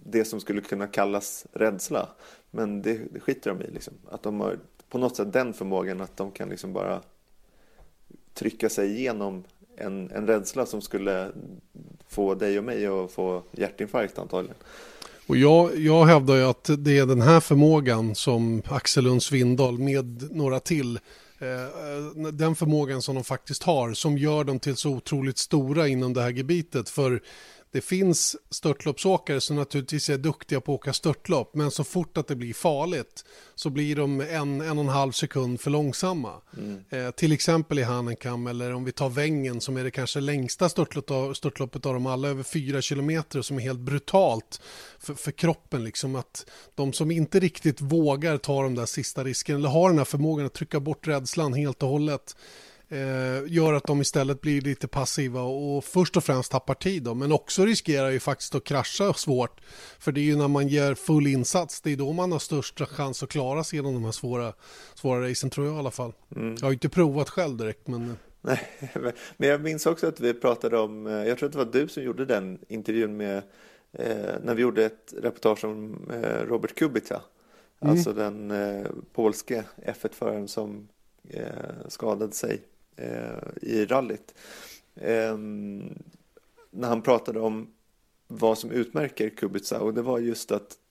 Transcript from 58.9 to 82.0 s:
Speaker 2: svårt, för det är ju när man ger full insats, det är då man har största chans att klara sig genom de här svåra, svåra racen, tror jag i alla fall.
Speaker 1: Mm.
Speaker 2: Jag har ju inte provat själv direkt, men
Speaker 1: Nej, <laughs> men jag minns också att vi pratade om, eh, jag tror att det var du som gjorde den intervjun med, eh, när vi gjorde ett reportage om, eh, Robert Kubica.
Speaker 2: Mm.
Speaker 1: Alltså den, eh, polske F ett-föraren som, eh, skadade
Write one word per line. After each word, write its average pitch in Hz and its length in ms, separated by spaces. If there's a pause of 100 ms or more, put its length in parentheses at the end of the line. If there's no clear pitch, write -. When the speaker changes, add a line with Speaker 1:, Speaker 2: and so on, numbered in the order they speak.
Speaker 2:
svårt, 127 480 (380)
för - 120
det 139 80
är 147 60
ju 151 100
när 147 120
man 143 200
ger 139 280
full 151 320
insats, 139 540
det 156 100
är 143 60
då 139 160
man 180 180
har 156 80
största - 460
chans 135 380
att 135 60
klara 143 340
sig 156 160
genom 139 140
de 117 120
här 113 60
svåra, 120 420 (400)
svåra 127 360
racen, 127 200
tror 143 180
jag 151 80
i 156 40
alla 135 120
fall. 120 220 (220)
Speaker 1:
Mm. 113 200
Speaker 2:
Jag - 60
har 139 80
ju 135 40
inte 139 160
provat 147 400
själv 151 280
direkt, 110 300
men 120 300 (240)
Speaker 1:
Nej, - 260 (260)
<laughs> 120 200 (240)
men 139 120
jag 147 120
minns 156 240
också 165 220
att 160 120
vi 120 140
pratade 117 440
om, 107 300
eh, 107 60
jag 107 240
tror 147 120
att 139 40
det 143 120
var 113 60
du 139 160
som 151 160
gjorde 127 220
den 95 420
intervjun 110 500
med, 101 200 (560)
eh, 107 500
när 120 120
vi 113 60
gjorde 113 240
ett - 360
reportage 113 440
om, 107 460
eh, 113 340
Robert 110 300
Kubica. 135 460 (600)
Speaker 2:
Mm. 147 120
Speaker 1:
Alltså 165 200
den, 104 380
eh, 101 340 (280)
polske 110 500 (200)
F - 220
ett-föraren 107 420
som, 104 400 (420)
eh, - 140 (440)
skadade 107 460